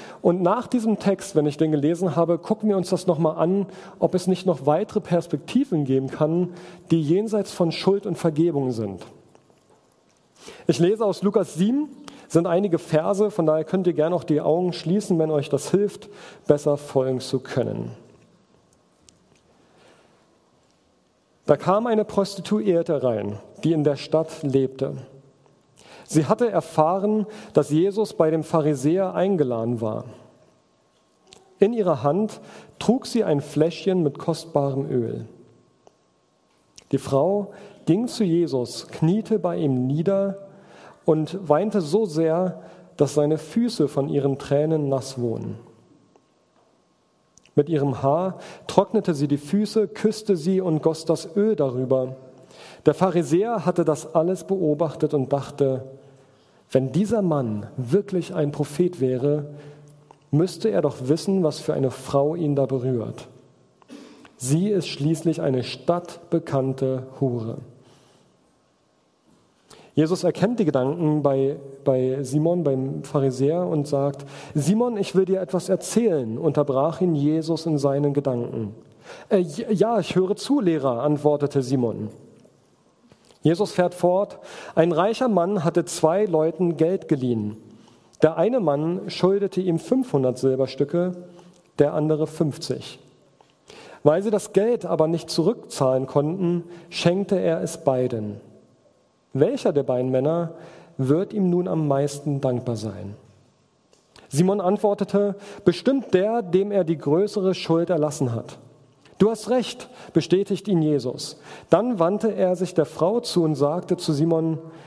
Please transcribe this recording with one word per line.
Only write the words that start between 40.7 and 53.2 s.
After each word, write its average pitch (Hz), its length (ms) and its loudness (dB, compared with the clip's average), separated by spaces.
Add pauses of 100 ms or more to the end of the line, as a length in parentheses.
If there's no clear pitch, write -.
und 156 460 0
weinte 196 320 2
so 180 240 2
sehr, 165 560 0 (340)
dass 143 180 2
seine 151 240 2
Füße 233 520 0
von 139 180 -2
ihren 139 320 0
Tränen 151 480 0
nass 135 320 -4
wurden. 113 400 -4 (1900)
Mit 143 140 2
ihrem 143 340 -2
Haar 175 360 0 (300)
trocknete 185 460 0
sie 143 140 -2
die 143 80 0
Füße, 202 540 0
küsste 208 480 0
sie 185 240 0
und 160 200 0
goss 160 220 0
das - 320 -2
Öl 208 220 2
darüber. 131 580 -2 (720)
Der 151 80 6
Pharisäer 175 720 2